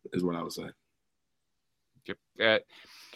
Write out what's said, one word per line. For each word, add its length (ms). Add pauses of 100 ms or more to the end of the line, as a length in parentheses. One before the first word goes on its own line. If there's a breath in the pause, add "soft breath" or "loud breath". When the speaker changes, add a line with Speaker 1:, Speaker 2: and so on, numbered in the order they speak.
(120)
Speaker 1:
is 120
what 120
I 60
would 100
say. 160 (1400)
Speaker 2:
Yep. 120 (220)
Uh, 180 (580 soft breath)